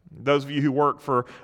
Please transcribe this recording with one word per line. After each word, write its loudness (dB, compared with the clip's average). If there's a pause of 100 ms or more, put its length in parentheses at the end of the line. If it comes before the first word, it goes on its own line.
(120)
Those 0
of -12
you -2
who 2
work 0
for -2 (160)